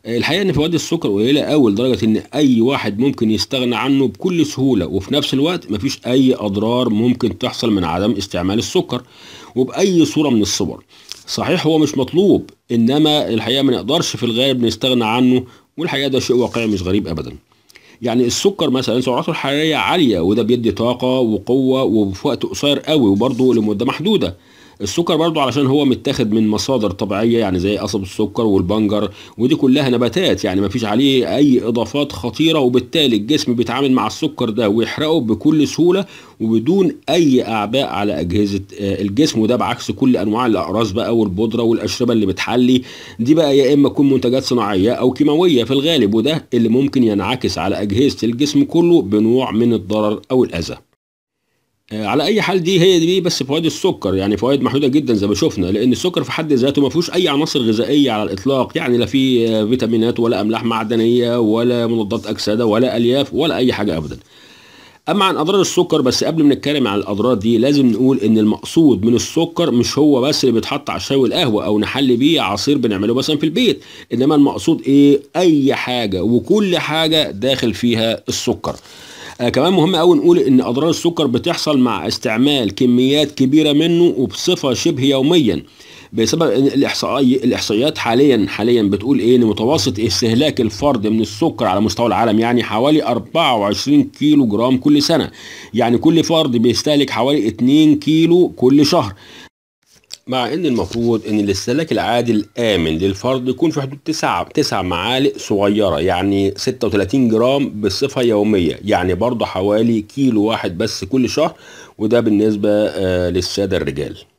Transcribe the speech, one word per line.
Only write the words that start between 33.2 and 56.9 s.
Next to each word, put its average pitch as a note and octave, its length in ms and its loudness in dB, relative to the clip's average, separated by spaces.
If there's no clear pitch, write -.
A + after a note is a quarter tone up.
بيتعامل B2 380 -2
مع A2+ 140 2
السكر B2+ 440 -4
ده G#2+ 180 0
ويحرقه C3+ 520 0
بكل C3+ 480 0
سهولة F3+ 360 0
وبدون B2 520 0
أي C#3+ 340 2
أعباء A2+ 440 -2
على G2 340 -4
أجهزة، G2 400 -2
آه، G2 220 -4
الجسم. A2 380 0
وده A2+ 160 2
بعكس A2 340 -4
كل B2+ 260 2
أنواع G#2+ 300 0
الأقراص G2 440 0
بقى A2 260 -2
والبودرة A2 460 -2
والأشربة A#2 500 0
اللي G#2+ 140 2
بتحلي، B2 560 0
دي C3 140 2
بقى C#3+ 240 2
يا C3+ 160 4
إما C#3+ 140 4
تكون C#3 220 2
منتجات C3 340 0
صناعية G#2+ 480 0
أو B2+ 200 0
كيماوية D3+ 520 2
في A#2 60 -8
الغالب، C3+ 440 0
وده C#3 400 -2
اللي A#2 140 2
ممكن C3+ 360 0
ينعكس G2+ 540 -2
على F#2 240 -4
أجهزة A2 400 0
الجسم C#3+ 420 0
كله E3+ 380 2
بنوع A2 480 0
من A#2 220 2
الضرر G#2+ 480 -2
أو B2+ 140 2
الأذى. D#2+ 320 -6
آه، G#2+ 140 -6
على C3 180 0
أي G3+ 180 0
حال F3+ 200 0
دي F3+ 180 2
هي F3+ 180 4
دي F3+ 220 2
بس E3+ 220 -4
فوائد D3 220 -2
السكر، C#3+ 500 -2
يعني G2 220 -2
فوائد B2+ 260 0
محدودة C3 260 0
جدًا B2+ 260 0
زي G2+ 120 0
ما G2+ 80 0
شفنا، G#2 320 -2
لأن A2 260 0
السكر F3 300 -2
في - 100 -8
حد D#3 200 -4
ذاته C#3 300 2
ما C3+ 60 2
فيهوش E3 220 -2